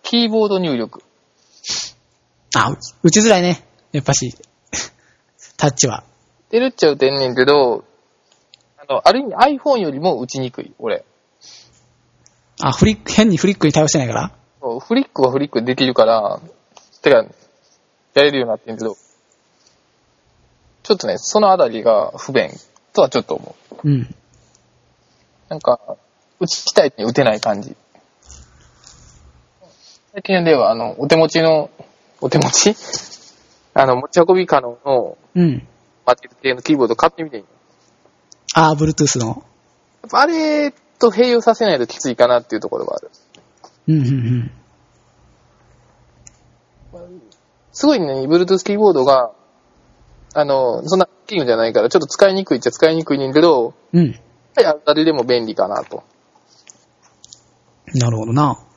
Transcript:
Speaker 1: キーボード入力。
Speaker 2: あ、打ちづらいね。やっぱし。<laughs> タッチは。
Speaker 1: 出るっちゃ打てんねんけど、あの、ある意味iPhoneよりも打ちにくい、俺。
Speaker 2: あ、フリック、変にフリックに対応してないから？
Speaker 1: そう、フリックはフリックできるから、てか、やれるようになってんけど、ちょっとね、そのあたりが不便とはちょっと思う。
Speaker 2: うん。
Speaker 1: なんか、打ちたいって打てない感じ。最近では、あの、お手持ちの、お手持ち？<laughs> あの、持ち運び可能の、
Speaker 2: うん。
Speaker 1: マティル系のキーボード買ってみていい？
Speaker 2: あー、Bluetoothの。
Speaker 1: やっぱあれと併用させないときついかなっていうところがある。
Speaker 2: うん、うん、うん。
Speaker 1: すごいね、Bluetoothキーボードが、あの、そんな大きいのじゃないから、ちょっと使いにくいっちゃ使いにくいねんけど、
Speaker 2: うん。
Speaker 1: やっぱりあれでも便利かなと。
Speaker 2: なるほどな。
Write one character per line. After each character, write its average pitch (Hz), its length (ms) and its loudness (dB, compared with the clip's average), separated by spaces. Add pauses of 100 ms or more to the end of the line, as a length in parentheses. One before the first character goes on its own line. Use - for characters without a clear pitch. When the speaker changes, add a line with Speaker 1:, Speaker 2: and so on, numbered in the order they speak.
Speaker 1:
キ 233 240 -2
ー 214 40 -4
ボ 220 160 0
ー - 40 -4
ド 190 80 0
入 160 180 -2
力。 - 260 -10 (1500)
Speaker 2:
あ、 117 220 0 (260)
打 165 80 6
ち 208 100 4
づ 226 100 4
ら 190 80 6
い 175 40 0
ね。 175 240 -2 (260)
や 143 100 -4
っ - 20 -16
ぱ 143 80 0
し。 123 240 -4 (560)
<laughs> - 640 -20
タ 151 120 2
ッ 135 40 0
チ - 140 0
は。 110 180 -8 (460)
Speaker 1:
出 226 100 2
る 254 60 0
っ 254 60 -4
ち - 120 -2
ゃ 156 60 6
打 139 80 -4
て 135 120 2
ん 139 80 -6
ね 135 100 -2
ん 123 60 -4
け 127 120 2
ど、 139 380 2 (920)
あ 147 160 -10
の、 - 160 2
あ 190 40 6
る 254 80 0
意 285 40 -8
味 196 100 -10 (240)
iPhone 269 200 0
よ 170 120 -2
り 135 100 -8
も 156 200 -2
打 123 60 -6
ち 135 140 -10
に 127 100 -6
く - 100 -16
い、 - 180 -16
俺。 104 280 -6 (1500)
Speaker 2:
あ、 135 120 -2
フ - 120 2
リ 214 120 2
ッ - 60 -20
ク、 - 100 -12
変 214 180 4
に 170 80 2
フ - 80 0
リ 196 80 2
ッ - 20 -6
ク 165 100 0
に 147 60 2
対 156 100 2
応 151 60 2
し - 40 -2
て 165 60 0
な 131 60 0
い 117 40 -4
か 113 60 -6
ら？ 151 180 -4 (280)
Speaker 1:
そ 120 160 -8
う、 131 40 -8
フ - 140 -4
リ 269 100 0
ッ - 40 -10
ク - 140 -4
は 127 80 2
フ 135 80 -4
リ 143 80 -2
ッ - 40 -16
ク 113 120 -4
で 127 120 -2
き 131 120 0
る 127 80 -2
か 113 100 4
ら、 110 360 0 (600)
て 147 100 2
か、 113 140 6 (880)
や 139 80 4
れ 147 80 4
る 139 100 -2
よ - 20 -2
う 117 40 -4
に 117 40 -8
な 104 60 -2
っ - 20 -20
て 113 140 -16
ん 110 40 -10
け 110 80 -10
ど、 107 120 -8 (1900)
ち - 80 -16
ょ 214 40 2
っ - 40 -2
と - 80 -12
ね、 113 100 -6
そ - 240 -12
の 202 100 -2
あ 190 60 0
た 151 100 -2
り 113 160 -10
が 110 360 -2
不 - 140 -16
便 104 180 -4 (420)
と 208 80 -2
は 131 80 2
ち - 80 -6
ょ 233 60 0
っ - 20 -14
と - 100 -8
思 - 220 -14 (260)
う。 151 60 -2
Speaker 2:
う - 20 0
ん。 123 240 -4 (1300)
Speaker 1:
な 160 80 -12
ん 151 40 -14
か、 120 200 0 (580)
打 170 80 -4
ち - 280 -8
た 180 100 4
い 139 40 0
っ - 20 0
て 107 140 -12
打 120 100 -4
て 139 100 2
な 113 80 2
い 107 80 -6
感 104 220 -4
じ。 - 120 -18 (2500)
最 202 100 -14
近 185 220 0
で 160 100 4
は、 123 160 2
あ 117 40 0
の、 113 260 -8
お 139 80 -4
手 160 80 4
持 160 120 4
ち 165 140 0
の、 156 280 2 (500)
お 127 80 -6
手 151 100 0
持 131 120 0
ち？ - 260 2 (480)
<laughs> - 500 -20
あ 135 120 4
の、 127 100 2
持 135 120 -8
ち 180 120 2
運 185 160 4
び 180 100 0
可 143 140 2
能 120 240 -12
の、 120 320 -2 (180)
Speaker 2:
う 180 80 2
ん。 123 240 0 (400)
Speaker 1:
マ 123 100 4
テ - 120 -20
ィ - 20 -20
ル - 60 -20
系 131 180 -2
の 127 80 -8
キ 156 120 0
ー - 20 2
ボ 131 80 2
ー 110 40 0
ド 113 80 -2
買 165 120 2
っ - 40 0
て 165 120 -12
み 151 60 -14
て 117 80 -14
い - 20 -14
い？ 95 40 -20 (1080)
Speaker 2:
あ 160 200 4
ー、 - 20 -4
Bluetooth 151 420 0
の。 117 100 -2
Speaker 1:
や 120 40 -6
っ - 800 -20
ぱ 247 100 2
あ 285 60 6
れ 302 440 -2
と - 400 -2
併 247 180 2
用 240 120 2
さ 226 140 2
せ 233 100 -2
な 190 100 2
い 135 40 -2
と 117 100 -2
き - 100 -16
つ 139 120 -6
い 117 60 -4
か 120 120 4
な 120 120 2
っ - 40 -20
て - 100 -8
い 107 40 -4
う - 20 -4
と - 80 -10
こ - 100 -6
ろ - 60 -6
が - 100 -8
あ - 40 -10
る。 - 120 -18 (800)
Speaker 2:
う 156 40 2
ん、 151 60 4
う 139 40 2
ん、 123 40 0 (3000)
う 175 40 -18
ん。 175 120 -20 (600)
Speaker 1:
す - 140 -4
ご 294 100 4
い 190 40 -2
ね、 135 260 -4
Bluetooth 180 380 2
キ 202 100 -2
ー 208 40 -4
ボ 214 120 4
ー 165 40 2
ド 135 100 2
が、 127 280 2 (1040)
あ 151 100 0
の、 131 440 -2
そ 190 80 0
ん 190 40 2
な 180 60 4
大 - 200 -20
き 214 100 -12
い - 20 0
の 139 80 -2
じ 120 60 2
ゃ 110 40 4
な 113 100 0
い 113 60 -2
か 107 100 2
ら、 120 60 0
ち - 80 0
ょ - 20 6
っ - 20 6
と 147 60 -8
使 - 220 4
い 190 60 0
に 196 100 -2
く 143 100 0
い 123 40 -2
っ - 20 -4
ち - 80 -2
ゃ - 20 2
使 - 180 2
い 160 60 2
に 160 100 -2
く 143 120 -2
い - 20 -6
ね 135 100 -4
ん 131 40 -6
け 151 80 4
ど、 139 340 2 (180)
Speaker 2:
う 175 80 4
ん。 160 100 4
Speaker 1:
や - 20 -16
っ - 20 -16 (400)
ぱ 539 80 4
り 151 240 0
あ 147 80 2
れ 156 100 0
で 160 80 2
も 131 120 -2
便 120 220 -2
利 107 100 -8
か 95 100 0
な 101 180 -6
と。 - 200 -16 (1900)
Speaker 2:
な 120 160 0
る 113 80 -4
ほ 110 80 -8
ど 117 60 -6
な。 139 280 0 (160)